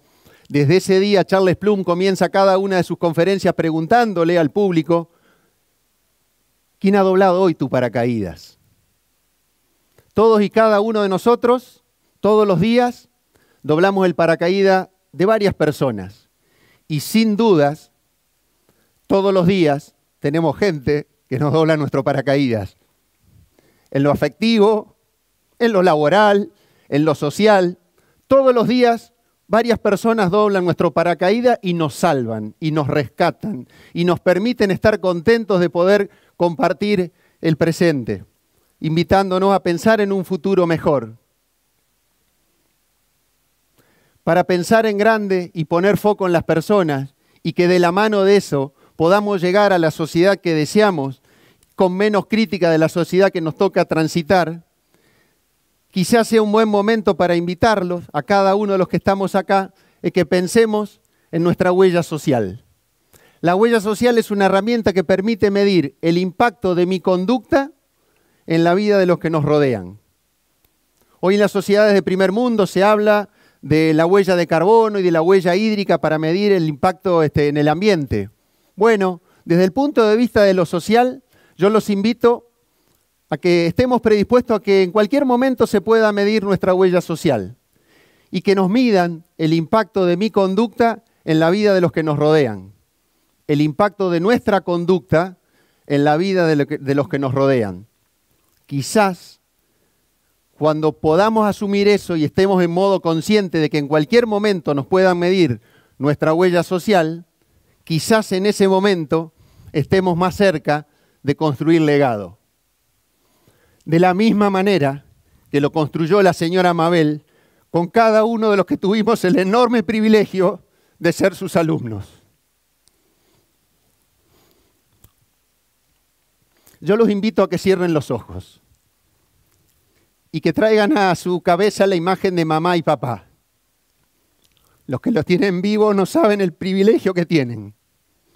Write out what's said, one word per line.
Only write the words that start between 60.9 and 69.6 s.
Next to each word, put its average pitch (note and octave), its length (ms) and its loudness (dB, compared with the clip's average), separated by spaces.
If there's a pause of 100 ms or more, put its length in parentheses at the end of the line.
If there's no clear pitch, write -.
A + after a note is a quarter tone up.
en E3 120 -2
nuestra F3+ 300 0
huella F3+ 300 2
social. A#2+ 600 -4 (800)
La E3+ 140 0
huella A3+ 260 2
social A#3 360 0
es A3 140 -2
una G3+ 140 0
herramienta G3 480 0
que F3+ 100 0
permite G3+ 480 0
medir G3 500 0
el E3+ 160 0
impacto F#3 560 -2
de F3 120 0
mi F#3 160 -4
conducta A#3 680 -2 (760)
en E3 160 0
la E3+ 100 2
vida G#3 240 0
de F#3+ 80 2
los F3 140 0
que E3 100 -6
nos D#3+ 140 -2
rodean. B2 560 -2 (1200)